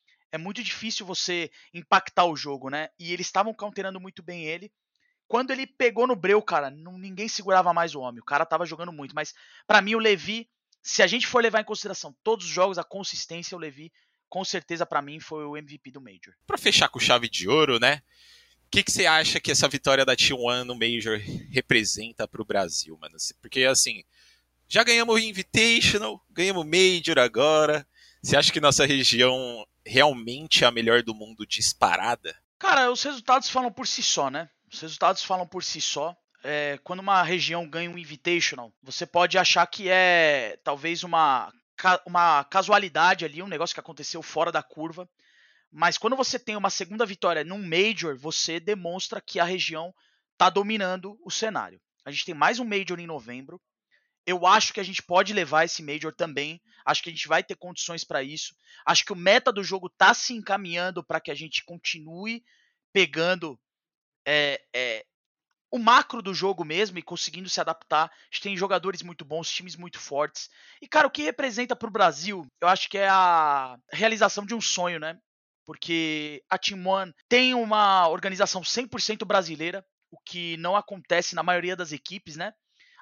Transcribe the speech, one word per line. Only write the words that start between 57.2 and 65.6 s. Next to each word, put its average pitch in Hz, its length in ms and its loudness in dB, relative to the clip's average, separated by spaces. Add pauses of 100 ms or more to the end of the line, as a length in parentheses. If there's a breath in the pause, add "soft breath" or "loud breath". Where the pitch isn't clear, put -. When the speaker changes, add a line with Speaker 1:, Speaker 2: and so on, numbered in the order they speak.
Speaker 1:
vai 165 160 2
ter - 120 -10
condições 175 480 -10
pra 143 200 -4
isso. 151 320 -12 (300 soft breath)
Acho 170 180 4
que 208 100 -6
o 180 40 -10
meta 208 340 4
do 196 120 -4
jogo 180 260 -6
tá 196 240 6
se - 200 -2
encaminhando 180 720 -4
pra 160 160 -4
que - 120 -10
a 143 40 -6
gente 151 300 -8
continue 175 800 -10 (500)
pegando, 165 640 0 (640)
é, 143 360 0 (120)
é, 120 320 -4 (640)